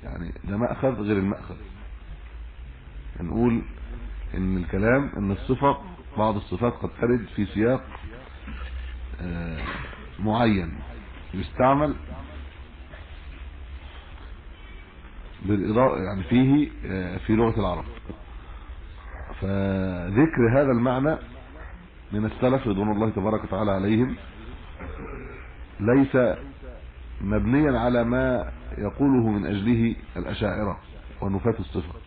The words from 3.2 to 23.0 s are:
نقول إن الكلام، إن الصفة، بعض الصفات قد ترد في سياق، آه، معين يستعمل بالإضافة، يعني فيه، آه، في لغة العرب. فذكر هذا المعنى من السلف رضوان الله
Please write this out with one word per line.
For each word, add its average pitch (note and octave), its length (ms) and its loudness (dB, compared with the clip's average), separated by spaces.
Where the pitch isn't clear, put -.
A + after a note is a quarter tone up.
نقول A#2 420 4
إن F#2 220 0
الكلام، A2 600 2
إن G2 140 0
الصفة، C3 460 2
بعض G#2+ 180 4
الصفات G2+ 360 0
قد - 180 -6
ترد A#2+ 260 2
في G#2 100 2
سياق، A2+ 380 2
آه، E2+ 360 -4
معين G#2+ 540 4
يستعمل C#3 600 4
بالإضافة، G#2 600 4
يعني F#2 200 -2
فيه، C3 460 6
آه، F#2 300 -2
في G#2+ 160 0
لغة A2+ 280 4
العرب. F2 240 0
فذكر G2 1120 4
هذا C3+ 200 6
المعنى B2+ 440 4
من G#2+ 120 0
السلف B2+ 420 2
رضوان G#2 260 2
الله G#2+ 180 2